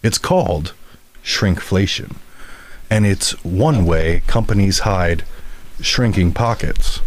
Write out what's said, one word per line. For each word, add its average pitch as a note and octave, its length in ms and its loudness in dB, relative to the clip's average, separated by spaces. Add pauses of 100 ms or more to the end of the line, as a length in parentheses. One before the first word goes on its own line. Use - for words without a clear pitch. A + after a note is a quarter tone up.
It's A2+ 180 0
called F2+ 560 -2 (500)
shrinkflation, - 880 -2 (800)
and G#2+ 140 2
it's G2 280 0 (120)
one G#2 400 2
way E2 420 4
companies G2+ 540 2
hide F2 420 0 (580)
shrinking F#2+ 520 2
pockets - 760 2